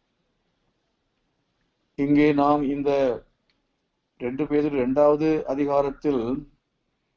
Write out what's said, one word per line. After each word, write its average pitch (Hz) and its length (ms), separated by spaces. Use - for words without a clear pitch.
இங்கே 147 380
நாம் 147 300
இந்த 139 600
ரெண்டு 131 260
பேதுரு 147 300
இரண்டாவது 147 760
அதிகாரத்தில் 139 720